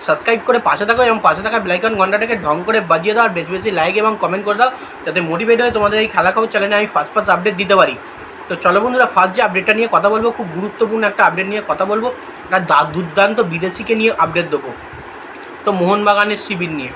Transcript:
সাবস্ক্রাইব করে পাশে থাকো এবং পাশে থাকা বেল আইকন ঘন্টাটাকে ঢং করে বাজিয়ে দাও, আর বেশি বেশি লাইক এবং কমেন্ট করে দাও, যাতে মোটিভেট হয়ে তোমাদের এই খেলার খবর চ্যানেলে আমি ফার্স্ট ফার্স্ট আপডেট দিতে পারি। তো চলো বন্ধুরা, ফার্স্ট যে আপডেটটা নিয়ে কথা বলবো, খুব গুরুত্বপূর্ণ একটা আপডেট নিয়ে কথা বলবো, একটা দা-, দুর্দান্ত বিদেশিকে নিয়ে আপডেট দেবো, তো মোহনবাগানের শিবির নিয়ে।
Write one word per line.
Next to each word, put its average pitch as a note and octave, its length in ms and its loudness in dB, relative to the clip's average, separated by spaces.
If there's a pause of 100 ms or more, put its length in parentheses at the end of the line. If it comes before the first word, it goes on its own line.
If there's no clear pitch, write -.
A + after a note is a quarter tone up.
সাবস্ক্রাইব G#3 420 0
করে A#3+ 100 4 (100)
পাশে D3 200 0
থাকো A#3 200 4
এবং A3+ 180 2
পাশে F3+ 200 2
থাকা A3+ 160 0
বেল F3+ 120 -2
আইকন F3+ 260 0
ঘন্টাটাকে G#3 340 2 (100)
ঢং D3+ 120 0 (100)
করে - 120 2 (120)
বাজিয়ে F3 260 2
দাও, A#3 100 6
আর G#3 100 0
বেশি D#3+ 200 -6
বেশি G3+ 220 -2
লাইক F3 240 2
এবং A3 100 2 (100)
কমেন্ট F#3 260 -2
করে G3+ 120 0
দাও, B3+ 100 6 (340)
যাতে F3+ 160 -2 (100)
মোটিভেট A3 320 2
হয়ে A#3+ 140 0
তোমাদের G#3 280 2
এই G#3+ 100 -4
খেলার F3+ 220 2
খবর A3 160 0
চ্যানেলে G3+ 260 0
আমি G#3 160 2
ফার্স্ট - 200 -2
ফার্স্ট G3 200 2
আপডেট F#3 260 0
দিতে G3 200 4
পারি। C3+ 140 4 (540)
তো F#3 40 -6 (120)
চলো F#3 200 4
বন্ধুরা, B3+ 300 2
ফার্স্ট F#3+ 220 4
যে A#3+ 100 2
আপডেটটা F#3 320 0
নিয়ে A3+ 160 0
কথা G3+ 200 4
বলবো, A3+ 140 2 (100)
খুব A3 80 -6 (100)
গুরুত্বপূর্ণ G#3+ 540 -2
একটা G3+ 180 0
আপডেট F3 240 -2
নিয়ে G#3 180 -4
কথা D#3 200 0
বলবো, A3+ 180 0 (380)
একটা F#3 120 0 (120)
দা-, D3+ 240 4
দুর্দান্ত G3 440 0 (140)
বিদেশিকে F3+ 480 -2
নিয়ে A3 120 2 (120)
আপডেট E3 280 -2
দেবো, C3+ 180 -4 (920)
তো - 40 2 (120)
মোহনবাগানের G3+ 640 2
শিবির F3 340 -6
নিয়ে। B2 160 -10